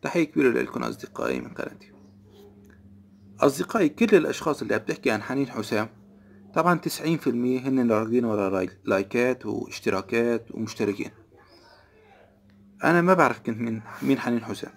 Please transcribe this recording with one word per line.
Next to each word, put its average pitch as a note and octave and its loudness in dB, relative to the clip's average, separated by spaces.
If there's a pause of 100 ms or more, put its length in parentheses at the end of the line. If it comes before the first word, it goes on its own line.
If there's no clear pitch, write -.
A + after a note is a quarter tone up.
تحية E3+ 0
كبيرة B2+ 2
لكم C3 -6
أصدقائي C2 -6
من - -12
قناتي. - -12 (1500)
أصدقائي، D#3+ 2
كل G#3+ 4
الأشخاص D#3 0
اللي - -2
عم A2+ 0
تحكي - -4
عن G#2+ 0
حنين C3 -2
حسام، A2 -4 (680)
طبعًا E3+ 4
تسعين D#3 -2
في - -2
المية B2 0
هن C3 0
اللي A#2+ 4
راكدين A2+ 2
ورا G#2 0
راي-، F#2+ -2
لايكات A#2+ 0
واشتراكات A2+ -2
ومشتركين. G#2 -4 (1700)
أنا E3+ 6
ما F3+ 6
بعرف C3+ 4
كنت A2+ -4
مين، A2+ -4 (200)
مين C3+ 2
حنين A#2+ -2
حسام. - -10